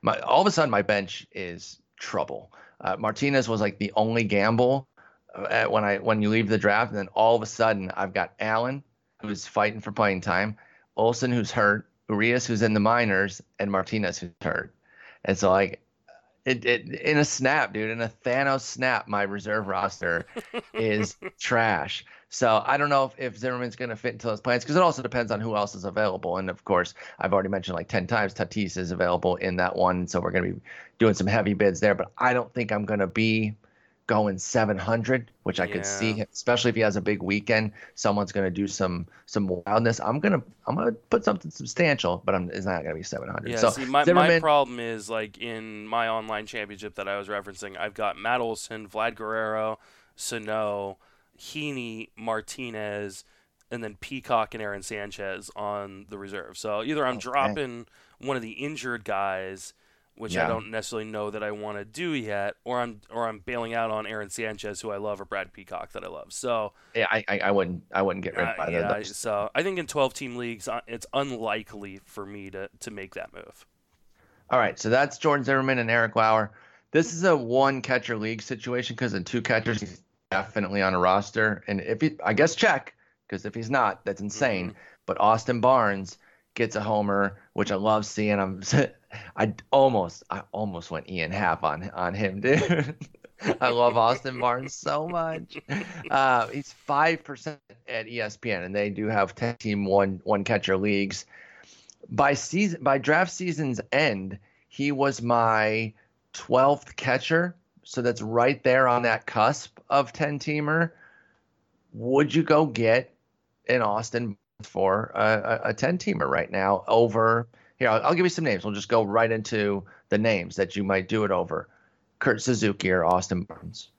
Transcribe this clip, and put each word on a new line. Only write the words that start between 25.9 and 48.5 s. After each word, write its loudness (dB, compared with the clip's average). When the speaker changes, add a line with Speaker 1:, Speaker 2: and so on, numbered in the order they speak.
Speaker 1:
And -4
of -8
course, 2
I've 0
already 2
mentioned, -4
like, -6
ten -2
times 0
Tatis -4
is -4
available 2
in -2
that 0
one, 2
so -2
we're -2
gonna 0
be -10
doing 8
some 0
heavy 2
bids 2
there. 6
But -6
I 2
don't -2
think -4
I'm 0
gonna 0
be 2
going 2
seven 0
hundred, -2
which -4
I 0
could -6
see -2
Speaker 2:
Yeah. -2
Speaker 1:
him, -4
especially 2
if 0
he 2
has 4
a -2
big -2
weekend. 0
Someone's 0
gonna 0
do -2
some, -2
some -2
wildness. 2
I'm -2
gonna, 2
I'm -2
gonna 0
put 0
something -2
substantial, 0
but 2
I'm, -2
it's -6
not -2
gonna -6
be -10
seven -10
hundred. -8
Speaker 2:
Yeah, -4
Speaker 1:
So 6
Speaker 2:
see, -4
my, 4
my -
Speaker 1:
Zimmerman 6
Speaker 2:
problem 4
is, -6
like, -6
in -10
my 0
online -4
championship -10
that -6
I -2
was -8
referencing, -8
I've -6
got -4
Matt 0
Olson, -6